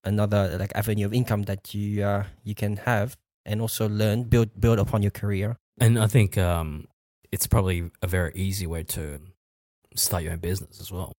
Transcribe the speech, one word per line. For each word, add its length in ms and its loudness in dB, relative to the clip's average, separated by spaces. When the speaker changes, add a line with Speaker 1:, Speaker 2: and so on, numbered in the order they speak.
Speaker 1:
another, 540 2
like, 160 -4
avenue 320 0
of 80 -4
income 300 0
that 300 -6
you, 300 -2
uh, 200 0
you 120 -6
can 240 -2
have 380 0
and 140 -2
also 280 -2
learn, 360 0
build, 360 2
build 180 4
upon 240 2
your 80 2
career. 460 -4
Speaker 2:
And 200 6
I 100 4
think, 280 4
um, 520 0
it's 160 -4
probably 440 2
a 40 -2
very 280 0
easy 320 -4
way 180 -6
to 360 -8
start 260 -2
your 100 -4
own 60 -6
business 420 -6
as 120 -14
well. 260 -8